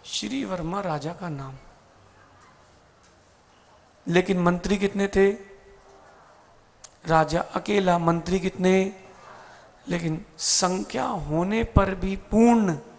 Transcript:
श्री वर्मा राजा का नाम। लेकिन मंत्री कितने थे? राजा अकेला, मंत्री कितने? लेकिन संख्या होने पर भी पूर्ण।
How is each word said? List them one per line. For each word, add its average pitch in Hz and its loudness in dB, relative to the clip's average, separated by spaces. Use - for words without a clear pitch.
श्री 220 -8
वर्मा 180 -6
राजा 160 -6
का 175 -12
नाम। 135 -10
लेकिन 180 2
मंत्री 175 0
कितने 196 -2
थे? 196 4
राजा 160 2
अकेला, 185 0
मंत्री 170 0
कितने? 190 0
लेकिन 170 -4
संख्या 196 -2
होने 185 -2
पर 196 4
भी 190 -4
पूर्ण। 220 4